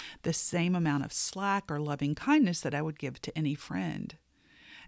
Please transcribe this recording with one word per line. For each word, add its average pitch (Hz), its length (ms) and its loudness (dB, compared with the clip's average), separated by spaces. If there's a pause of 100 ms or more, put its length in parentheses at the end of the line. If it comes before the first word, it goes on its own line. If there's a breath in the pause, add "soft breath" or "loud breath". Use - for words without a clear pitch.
(220 loud breath)
the 170 100 0
same 180 420 2
amount 147 300 2
of 135 80 -10
slack 196 580 0
or 147 80 -2
loving 147 360 0
kindness 262 480 4
that 139 120 -2
I 143 60 0
would 156 180 -4
give 131 220 -6
to - 160 -8
any 151 180 0
friend. - 640 -6 (720 loud breath)